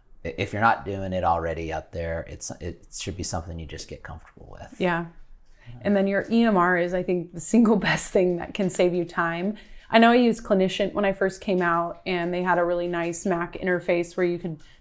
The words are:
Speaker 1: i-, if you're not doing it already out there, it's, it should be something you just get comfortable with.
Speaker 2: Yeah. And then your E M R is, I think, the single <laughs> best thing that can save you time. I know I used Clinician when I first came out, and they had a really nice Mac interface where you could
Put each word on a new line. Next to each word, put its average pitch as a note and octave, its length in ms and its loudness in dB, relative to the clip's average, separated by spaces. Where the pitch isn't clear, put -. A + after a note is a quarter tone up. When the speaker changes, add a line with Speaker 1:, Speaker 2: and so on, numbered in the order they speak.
Speaker 1:
i-, E2 120 -8
if G2 140 -6
you're G#2 100 -4
not A#2 240 2
doing F#2+ 280 -6
it F2+ 100 -2
already E2 480 -2
out D#2 200 -8
there, E2 360 -6
it's, - 320 -12
it F2 320 -12
should - 240 -8
be F2+ 80 -8
something E2 360 -8
you E2 80 -10
just D2+ 200 -12
get C#2+ 160 -14
comfortable - 460 -18
with. - 200 -18
Speaker 2:
Yeah. E3+ 260 -2
And G3+ 140 2
then G3 120 4
your G3 240 0
E A#3 120 6
M G#3+ 140 4
R F3+ 200 4
is, F3 160 0
I F3+ 100 -2
think, F3+ 300 -2
the E3+ 60 -12
single A3 360 4
<laughs> F3+ 140 0
best - 220 -2
thing F3+ 260 4
that - 160 -10
can F#3+ 160 0
save F3+ 240 2
you F3 120 0
time. E3+ 500 -4
I A3+ 80 4
know A#3 120 8
I A#3+ 40 6
used A#3 280 4
Clinician F#3+ 500 2
when G3+ 120 0
I G3 80 2
first F#3+ 280 0
came F#3 200 0
out, E3+ 440 0
and F3 280 -2
they F3+ 100 -2
had F3+ 140 2
a F3 80 4
really F3 220 0
nice E3+ 380 -4
Mac E3+ 280 -2
interface F3 640 -2
where F3+ 80 2
you F3 120 0
could E3+ 220 -8